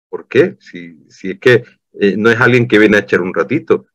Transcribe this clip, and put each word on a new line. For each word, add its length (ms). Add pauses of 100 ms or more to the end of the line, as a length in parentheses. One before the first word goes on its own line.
¿por 180
qué? 320
Si, 500
si 220
es 80
que, 240 (360)
eh, 180
no 120
es 120
alguien 260
que 120
viene 180
a 40
echar 200
un 120
ratito, 600